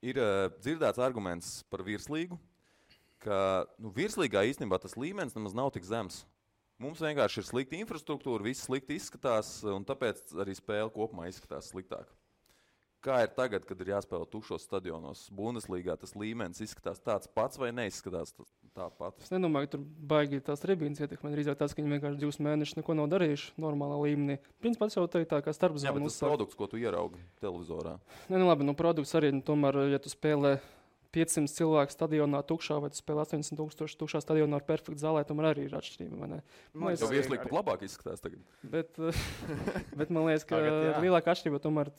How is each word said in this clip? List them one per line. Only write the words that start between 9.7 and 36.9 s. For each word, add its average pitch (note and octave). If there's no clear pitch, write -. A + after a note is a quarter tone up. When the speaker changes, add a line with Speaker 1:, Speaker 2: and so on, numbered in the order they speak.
Speaker 1:
tāpēc -
arī G2
spēle G#2+
kopumā G#2
izskatās -
sliktāk. -
Kā C3
ir G#2+
tagad, A#2
kad F2+
ir F#2
jāspēlē F#2
tukšos G#2+
stadionos? E2
Bundeslīgā G2
tas -
līmenis G#2+
izskatās G2
tāds G#2
pats A#2
vai B2+
neizskatās F#2
t-, -
tāpat? F2
Speaker 2:
Es -
nedomāju, D#3+
ka D3+
tur C#3+
baigi C#3+
tās C#3+
tribīnes D#3+
ietekmē. C#3+
Drīzāk D3
tas, D3
ka -
viņi D3
vienkārši C#3+
divus D3
mēnešus D3+
neko D#3+
nav D3
darījuši D#3
normālā D3
līmenī. C#3+
Principā A3
tas -
jau F3+
tā, F3
tā D3+
kā D#3
starpzona D3+
Speaker 1:
Jā, C#3
bet C#3+
tas -
Speaker 2:
uzsāk. C#3+
Speaker 1:
produkts, C#3
ko G2+
tu F#2+
ieraugi F2
televizorā. E2
Speaker 2:
Nē, F#3
nu F#3
labi, C#3+
nu, C#3+
produkts D#3+
arī, D3+
nu, C#3
tomēr, C#3+
ja C3+
tu -
spēlē C#3+
piecsimt D#3+
cilvēku D#3
stadionā D3
tukšā, D3+
vai C#3+
tu -
spēlē D3+
astoņdesmit D3
tūkstoši D3+
tukšā D#3
stadionā D3
ar -
perfektu D#3
zālē, D#3
tomēr D#3
arī C#3+
ir C3+
atšķirība, -
vai -
ne? D#3
Speaker 3:
Man D#3
Speaker 2:
Man F#3